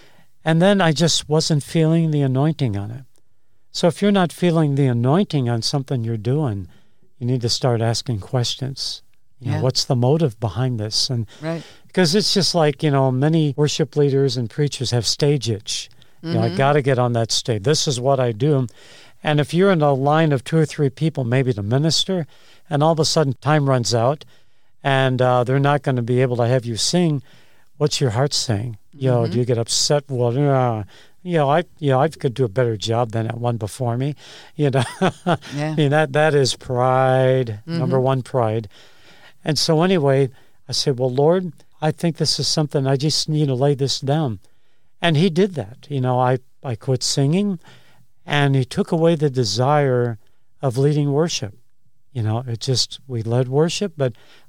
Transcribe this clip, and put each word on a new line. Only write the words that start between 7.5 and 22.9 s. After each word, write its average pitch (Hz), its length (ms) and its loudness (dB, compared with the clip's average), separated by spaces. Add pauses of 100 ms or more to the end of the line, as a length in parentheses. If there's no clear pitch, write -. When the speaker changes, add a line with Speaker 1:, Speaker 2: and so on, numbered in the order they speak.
Speaker 1:
asking 113 400 -2
questions. - 840 -6 (380)
You 117 100 -6
know, 104 60 0
Speaker 2:
Yeah. 104 60 -2
Speaker 1:
what's 131 220 0
the 135 120 0
motive 131 420 2
behind 120 400 -4
this? 107 320 -4
And 117 160 -4 (140)
Speaker 2:
Right. 160 220 -8 (240)
Speaker 1:
because 180 280 0
it's 208 200 0
just 190 200 0
like, 151 280 2
you 156 80 2
know, 135 200 4
many 147 460 2
worship 151 400 -2
leaders 139 400 2
and 120 140 -4
preachers 139 400 -4
have 120 160 0
stage 143 420 0
itch. - 400 -6 (340)
You 165 120 -4
know, 113 80 0
"I 117 60 2
Speaker 2:
Mm-hmm. 175 80 -4
Speaker 1:
gotta 143 260 4
get 131 160 2
on 123 160 2
that 117 180 0
stage. 107 320 -2
This 151 240 0
is 123 100 -2
what 131 220 2
I 123 120 0
do." 131 340 0 (580)
And 147 160 2
if 143 140 -2
you're 190 180 4
in 160 100 2
a 143 100 4
line 147 400 2
of 135 120 -2
two 160 140 0
or 156 80 4
three 143 240 0
people, 151 340 -2
maybe 123 300 2
to 101 80 -6
minister, 147 640 0 (440)
and 147 120 0
all 160 100 4